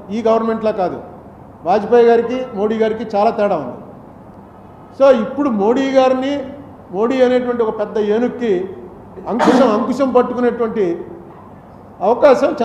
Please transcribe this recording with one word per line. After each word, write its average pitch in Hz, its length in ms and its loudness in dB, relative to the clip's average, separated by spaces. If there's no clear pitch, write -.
ఈ 220 120 -6
గవర్నమెంట్లా 220 480 0
కాదు. 175 300 -4
వాజ్పేయి 208 400 4
గారికి, 233 380 2
మోడీ 214 240 -2
గారికి 220 380 -2
చాలా 208 140 2
తేడా 202 260 0
ఉంది. 131 180 -8
So 262 180 6
ఇప్పుడు 277 280 -4
మోడీ 240 420 0
గారిని, 262 540 2
మోడీ 240 320 0
అనేటువంటి 247 400 2
ఒక 214 160 -4
పెద్ద 202 200 -4
ఏనుక్కి 214 720 -2
అంకుశం, 247 440 2
అంకుశం 247 380 -2
పట్టుకునేటువంటి 233 960 -2
అవకాశం 254 640 2